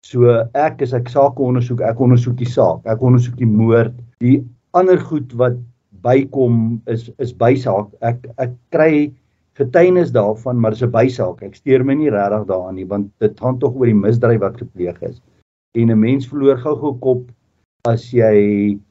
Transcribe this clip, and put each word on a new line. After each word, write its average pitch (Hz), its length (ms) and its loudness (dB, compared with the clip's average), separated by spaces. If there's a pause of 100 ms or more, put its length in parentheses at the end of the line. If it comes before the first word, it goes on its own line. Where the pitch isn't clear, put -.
So 120 240 4 (240)
ek, 151 280 -2
as 127 120 -4
ek 120 160 -4
sake 139 320 2
ondersoek, 123 420 -2
ek 117 160 -2
ondersoek 120 380 4
die 120 100 -4
saak, 90 380 0
ek 110 160 -2
ondersoek 123 340 2
die 117 140 0
moord. 113 420 2 (300)
Die 135 180 4 (380)
ander 185 220 4
goed 135 360 -8
wat 123 220 0 (460)
bykom 123 840 0
is, 117 220 -8 (100)
is 123 160 -8
bysaak. 104 560 0 (100)
Ek, 120 220 -4 (160)
ek 127 160 -6 (200)
kry 156 180 4 (680)
getuienis 170 560 2
daarvan, 110 420 -2
maar 113 160 2
dis 117 140 -4
'n 117 80 -4
bysaak. 113 480 -2
Ek - 160 -16
steur 131 260 2
my 139 100 0
nie 151 200 0
regtig 101 320 -2
daaraan 92 320 -6
nie, 92 80 -10
want 101 320 -6
dit 104 220 -2
gaan 127 180 -2
tog 123 160 -2
oor 127 160 2
die 104 160 2
misdryf 117 340 2
wat 95 160 -4
gepleeg - 460 -10
is. - 180 -12 (560)
En 117 140 2
'n 110 100 2
mens 127 300 0
verloor 139 260 2
gou 151 200 -4
gou 143 240 -6
kop 127 220 0 (640)
as 117 280 -2
jy 104 680 2 (120)